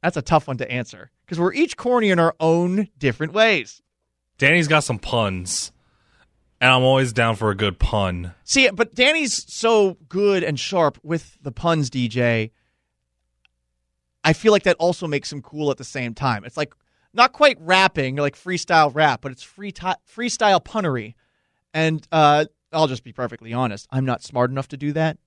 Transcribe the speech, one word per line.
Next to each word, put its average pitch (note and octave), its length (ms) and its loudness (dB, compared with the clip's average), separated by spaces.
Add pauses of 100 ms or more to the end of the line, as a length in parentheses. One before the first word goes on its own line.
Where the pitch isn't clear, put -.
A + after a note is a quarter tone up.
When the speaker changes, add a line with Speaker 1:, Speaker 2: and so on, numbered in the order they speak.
Speaker 1:
That's F3+ 140 -4
a D3+ 60 -4
tough D#3 260 0
one B2+ 120 -8
to C3 120 -8
answer, A#2+ 400 -10 (160)
'cause E3+ 140 -6
we're F3+ 100 2
each D4 240 -2
corny A#3+ 340 0
in F3+ 100 2
our E3 200 2
own F3 480 0 (100)
different C#3+ 360 -4
ways. G#3 480 0 (560)
Speaker 2:
Danny's D3+ 320 2
got D3+ 160 2
some A2+ 140 -6
puns, F#2 760 -4 (880)
and B2+ 100 6
I'm B2+ 120 4
always C3 280 2
down A2+ 240 2
for G#2+ 140 0
a G2 60 -2
good G2 240 -2
pun. F2+ 540 -2 (120)
Speaker 1:
See, C4 240 2
but A3+ 260 -4
Danny's C#4 560 -2
so G#3+ 460 2 (100)
good G3 360 0
and D3 160 -4
sharp E3 440 -2
with D#3+ 380 -8
the C#3+ 100 -12
puns, D#3+ 380 -2
D B2 180 -4
J. A#2 440 -2 (1700)
I D#3+ 100 4
feel G#3+ 180 4
like G3+ 120 4
that F3+ 140 2
also F3 300 -2
makes C#3+ 260 -6
him C#3 80 -10
cool D3+ 300 -4
at C3 60 -4
the C3+ 60 -16
same B2+ 300 -8
time. A#2+ 320 -4
It's - 120 -14
like, D3+ 160 -6 (380)
not B3 220 2
quite C#4+ 260 2
rapping, D#3+ 580 0
like C#3+ 180 -2
freestyle E3 580 0
rap, C#3+ 280 0
but C#3 100 -10
it's B2 100 -18
free G3+ 300 -14
ti-, F3 160 -10 (200)
freestyle G#3+ 560 0
punnery. C3 520 -4 (580)
And, D#3+ 380 -2
uh, D3+ 340 4 (260)
I'll D#3 160 2
just B2+ 160 -6
be A#2+ 80 -20
perfectly A#2 400 -10
honest. A#2 400 -4
I'm C3 140 -2
not B2 180 -4
smart B2 280 -2
enough C3+ 180 -8
to C#3+ 80 -14
do D3 160 -6
that. D#3+ 340 -2